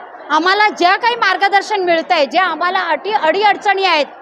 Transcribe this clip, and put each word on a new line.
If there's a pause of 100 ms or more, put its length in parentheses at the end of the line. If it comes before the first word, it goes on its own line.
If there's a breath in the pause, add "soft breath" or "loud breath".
(300)
आम्हाला
ज्या
काही
मार्गदर्शन
मिळतंय,
ज्या
आम्हाला
अटी,
अडीअडचणी
आहेत (160)